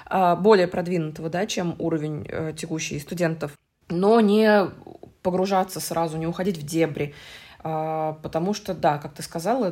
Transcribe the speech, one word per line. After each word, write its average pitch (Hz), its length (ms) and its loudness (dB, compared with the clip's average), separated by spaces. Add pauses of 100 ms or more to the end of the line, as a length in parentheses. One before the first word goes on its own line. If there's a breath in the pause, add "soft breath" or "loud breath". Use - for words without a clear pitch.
а, 180 300 4
более 185 320 6
продвинутого, 165 640 -4
да, 175 160 -4
чем 175 320 -4
уровень, 151 500 -4
э, 156 280 -6
текущий 160 440 -6
студентов, 160 560 -4 (320)
но 202 320 4
не 214 480 6 (540)
погружаться 185 580 0
сразу, 160 380 -4
не 160 80 -2
уходить 185 320 -2
в 151 80 -12
дебри, 147 480 -2 (500 loud breath)
а, 156 580 -4
потому 175 320 -2
что, 196 200 -6
да, 147 240 2
как 143 160 -12
ты - 80 -12
сказала, 190 500 -2